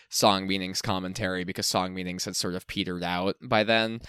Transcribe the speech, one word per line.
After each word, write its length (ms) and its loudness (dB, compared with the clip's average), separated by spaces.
Song 360 4
Meanings 340 -2
commentary 640 -2
because 220 -4
Song 260 0
Meanings 340 -6
had 100 -6
sort 180 -2
of 140 -6
petered 360 -2
out 380 0
by 220 4
then. 460 2